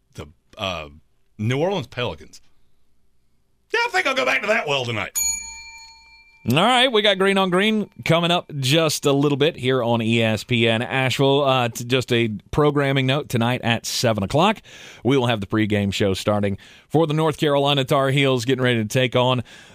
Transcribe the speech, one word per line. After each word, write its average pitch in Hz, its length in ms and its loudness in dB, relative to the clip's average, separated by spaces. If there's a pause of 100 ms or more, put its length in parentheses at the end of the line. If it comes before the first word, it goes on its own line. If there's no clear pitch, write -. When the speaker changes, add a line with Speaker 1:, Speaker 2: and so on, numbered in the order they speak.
(160)
Speaker 1:
the, 76 120 -14 (300)
uh, 87 320 -8 (480)
New 117 200 -2
Orleans 170 300 -2
Pelicans. - 540 -10 (1300)
Yeah, 440 120 0
I 480 60 -6
think 370 160 -2
I'll 269 80 -2
go 262 100 -2
back 262 160 0
to 208 60 -4
that 220 200 -2
well 139 160 -2
tonight. 107 340 -6 (1300)
Speaker 2:
All 120 100 0
right, 247 340 2
we 214 100 2
got 202 160 2
Green 196 220 2
on 190 100 0
Green 208 400 0 (160)
coming 170 240 2
up 175 300 -2
just 147 480 0
a 143 40 4
little 143 240 2
bit 143 200 2
here 127 260 0
on 117 180 2
E 117 220 2
S 110 220 0
P 117 260 2
N 113 140 0
Asheville. 135 600 0
Uh, 131 260 2
t-, 120 160 -10
just 123 280 0
a 117 160 2 (220)
programming 139 560 2
note, 135 220 -2
tonight 120 340 -2
at 117 240 -2
seven 110 360 0
o'clock, 170 380 0 (420)
we 139 140 2
will 123 80 2
have 117 160 0
the 98 60 -8
pregame 104 440 0
show 98 220 0
starting 101 460 -2 (280)
for 160 200 2
the 151 80 -2
North 156 220 -2
Carolina 143 460 2
Tar 139 280 0
Heels, 131 340 2
getting 127 180 0
ready 123 140 2
to 110 100 0
take 127 280 0
on 127 280 2 (320)